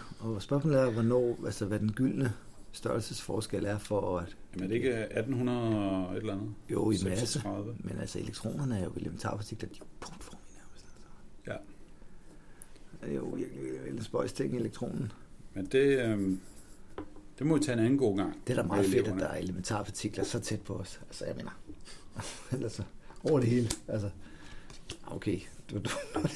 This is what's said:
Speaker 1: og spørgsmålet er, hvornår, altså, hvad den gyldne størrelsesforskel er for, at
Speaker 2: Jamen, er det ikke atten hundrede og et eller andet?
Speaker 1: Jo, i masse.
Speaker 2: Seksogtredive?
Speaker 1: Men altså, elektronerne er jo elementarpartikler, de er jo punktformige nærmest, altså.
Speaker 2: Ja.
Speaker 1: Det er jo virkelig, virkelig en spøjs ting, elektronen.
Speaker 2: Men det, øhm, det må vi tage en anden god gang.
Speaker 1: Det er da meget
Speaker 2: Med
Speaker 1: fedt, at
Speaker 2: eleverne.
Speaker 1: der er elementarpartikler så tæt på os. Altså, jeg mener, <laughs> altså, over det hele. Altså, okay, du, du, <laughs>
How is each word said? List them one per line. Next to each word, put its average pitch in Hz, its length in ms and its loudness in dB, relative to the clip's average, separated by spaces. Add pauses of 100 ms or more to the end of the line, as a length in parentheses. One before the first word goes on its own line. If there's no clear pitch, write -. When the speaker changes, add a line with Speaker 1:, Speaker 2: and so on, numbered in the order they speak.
(200)
Speaker 1:
og 107 220 -2
spørgsmålet 143 380 4
er, 131 100 6
hvornår, 120 560 6
altså, 101 200 0
hvad 104 120 2
den 107 140 2
gyldne 127 400 4 (400)
størrelsesforskel 107 920 -2
er 101 140 2
for, 95 400 2
at 90 180 -4 (180)
Speaker 2:
Jamen, 90 100 -2
er 95 40 0
det 107 60 2
ikke 123 200 4
atten 113 400 0
hundrede 123 240 2 (200)
og 95 340 2
et 98 80 -2
eller 104 140 -2
andet? 107 140 -2 (220)
Speaker 1:
Jo, 104 200 4
i 104 140 6
masse. 95 220 2
Speaker 2:
Seksogtredive? 101 520 -2
Speaker 1:
Men - 220 -4
altså, - 180 -4
elektronerne 123 600 -2
er 90 60 2
jo - 120 -2
elementarpartikler, 104 720 -4
de - 60 -12
er - 60 -14
jo - 60 -14 (140)
punktformige - 580 -12
nærmest, - 360 -14
altså. - 140 -16 (380)
Speaker 2:
Ja. 98 100 -4 (1500)
Speaker 1:
Det - 60 -4
er 69 40 -2
jo - 80 -4
virkelig, - 380 -6 (100)
virkelig 65 260 -8
en 110 60 -4
spøjs - 280 0
ting, 135 240 0
elektronen. 113 560 -2 (420)
Speaker 2:
Men 95 120 -2
det, 135 380 6
øhm, 98 360 4 (960)
det 135 80 2
må 156 120 8
vi - 60 4
tage 120 140 4
en 113 60 8
anden 135 140 8
god 107 180 6
gang. 95 200 2 (100)
Speaker 1:
Det 120 120 4
er 113 40 4
da 101 60 2
meget 101 140 6
Speaker 2:
Med 95 80 6
Speaker 1:
fedt, 95 80 4
at 107 40 6
Speaker 2:
eleverne. 92 180 2
Speaker 1:
der 78 80 2
er 78 80 -2
elementarpartikler 92 880 -2
så 120 160 0
tæt 107 200 -2
på - 140 -6
os. 90 340 -6
Altså, - 160 -8
jeg 82 120 -4
mener, - 240 -8 (920)
<laughs> 131 120 0
altså, 107 180 -4 (420)
over 147 160 8
det 117 80 6
hele. 120 200 6 (200)
Altså, 101 220 0 (960)
okay, - 340 -2 (300)
du, - 80 -6
du, 104 120 -2 (240)
<laughs> 311 80 2 (140)